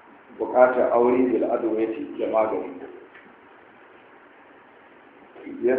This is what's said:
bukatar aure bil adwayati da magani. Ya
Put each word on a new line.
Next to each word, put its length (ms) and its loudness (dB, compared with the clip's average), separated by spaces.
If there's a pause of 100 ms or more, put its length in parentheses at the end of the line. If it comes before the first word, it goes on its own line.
(380)
bukatar 520 4
aure 300 4
bil 240 0
adwayati 720 -4
da 160 -4
magani. 480 -2 (2750)
Ya 160 2